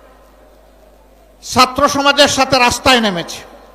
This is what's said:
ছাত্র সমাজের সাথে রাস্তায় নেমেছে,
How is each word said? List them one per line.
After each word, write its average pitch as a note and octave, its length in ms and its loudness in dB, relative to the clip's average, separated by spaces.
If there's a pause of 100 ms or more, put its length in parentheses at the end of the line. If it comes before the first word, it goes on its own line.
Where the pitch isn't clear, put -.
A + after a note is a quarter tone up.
(1400)
ছাত্র B3+ 460 0
সমাজের C#4 400 2
সাথে C4 300 0
রাস্তায় B3 420 2
নেমেছে, F#3+ 380 -6 (360)